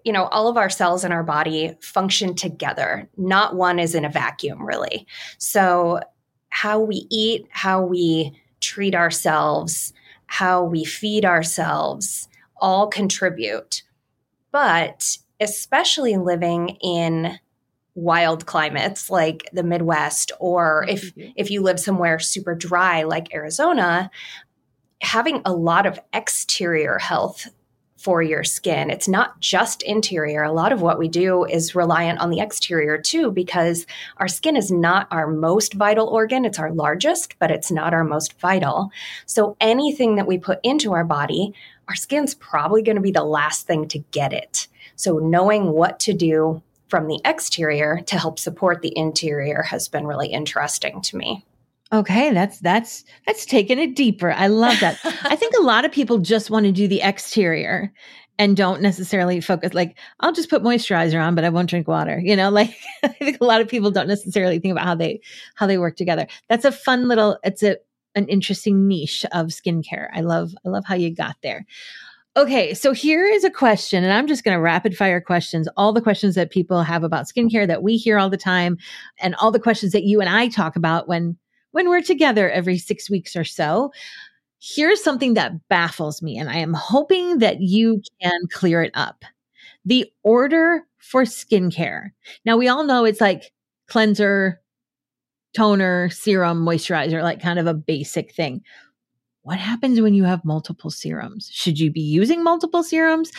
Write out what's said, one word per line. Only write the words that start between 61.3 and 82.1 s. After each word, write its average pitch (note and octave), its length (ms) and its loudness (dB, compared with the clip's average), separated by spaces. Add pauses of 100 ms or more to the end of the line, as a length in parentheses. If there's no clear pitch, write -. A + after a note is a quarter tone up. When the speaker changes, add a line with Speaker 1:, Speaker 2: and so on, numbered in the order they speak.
Speaker 2:
but D#3+ 80 2
I E3+ 40 2
won't E3+ 220 0
drink F3 160 -2
water." D#3+ 360 -2
You G3 120 2
know, F#3+ 160 2
<laughs> - 0 -
like, G#3+ 260 2 (280)
I C#4 40 0
think C#4 320 -4
a A#3+ 40 4
lot A3+ 160 6
of A3+ 80 0
people G#3 240 0
don't E3+ 160 0
necessarily F#3+ 500 0
think F#3+ 140 -2
about E3+ 120 -2
how F3 120 0
they, E3+ 240 -4 (340)
how G#3 140 0
they F#3+ 100 2
work E3+ 180 -2
together. E3+ 300 -2 (220)
That's A#3 160 2
a C4+ 80 6
fun B3+ 340 0
little, A3+ 380 4
it's F#3+ 180 -2
a, G3+ 140 4 (400)
an G3+ 100 0
interesting G3 600 2
niche D#3+ 440 -2
of E3 140 -2
skincare. - 640 -6
I E3+ 100 -6
love, E3+ 300 -2 (140)
I - 20 -4
love G3 160 -4
how G3 120 -4
you E3+ 180 -2
got - 280 -8
there. C#3+ 240 -8 (720)
Okay, A#3+ 380 2
so C#4 180 2
here D#4 320 2
is G4+ 200 4
a F#4+ 60 4
question, G3+ 520 2
and F#3 100 2
I'm B3 140 2
just D4 160 0
gonna F#3 180 2
rapid E3+ 360 2
fire F#3 240 2
questions, E3 560 -2
all G#3 160 4
the A3+ 100 2
questions G3+ 320 2
that F3 160 0
people F3+ 320 2
have E3 220 0
about E3 240 -2
skincare A3 400 2
that E3 160 0
we A3+ 120 2
hear A3 220 2
all G3 100 4
the F#3+ 80 -2
time, F3 400 0 (440)
and F3+ 160 -2
all G#3+ 160 4
the A3+ 80 2
questions A3 320 0
that G3+ 100 2
you G3+ 180 4
and F#3 80 0
I A3+ 200 2
talk F3+ 280 -2
about E3 320 0
when, E3+ 300 -2 (320)
when F4+ 180 2
we're F4 140 4
together C4 480 2